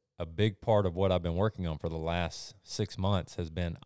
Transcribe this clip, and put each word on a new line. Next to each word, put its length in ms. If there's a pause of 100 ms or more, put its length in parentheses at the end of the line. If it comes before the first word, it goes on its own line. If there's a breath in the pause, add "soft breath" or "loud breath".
(180)
a 80
big 340
part 240
of 120
what 160
I've 100
been 140
working 320
on 100
for 100
the 80
last 580 (100)
six 340
months 380
has 120
been 380